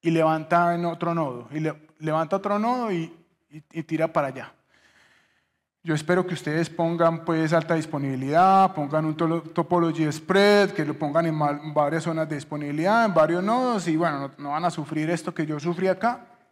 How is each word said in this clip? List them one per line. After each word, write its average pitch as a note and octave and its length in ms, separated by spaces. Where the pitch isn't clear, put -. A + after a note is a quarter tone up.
y E3+ 80
levanta D#3+ 640
en E3+ 120
otro E3+ 280
nodo, B2 380
y D3+ 80
le-, D#3 300
levanta D#3 380
otro G3+ 200
nodo A#3 360
y, E3 200
y, D3+ 120
y D#3+ 100
tira D#3+ 240
para D#3 200
allá. B2+ 260
Yo D#3+ 80
espero F3+ 320
que F3+ 80
ustedes D#3+ 360
pongan, E3 560
pues, D#3+ 260
alta E3 240
disponibilidad, D#3 960
pongan D3+ 300
un D#3 140
tolo-, E3 240
topology D#3+ 720
spread, G3+ 580
que D#3+ 140
lo D3 120
pongan D#3 280
en D#3 100
mal-, D3 240
varias D3+ 300
zonas D#3+ 260
de D3+ 60
disponibilidad, D3+ 680
en G#3 100
varios E3 300
nodos, A#3 460
y D#3 80
bueno, D#3 220
no, C3+ 180
no C#3+ 140
van D#3 120
a E3+ 80
sufrir D#3 380
esto E3+ 240
que E3 120
yo D3+ 140
sufrí F3 300
acá. A3+ 360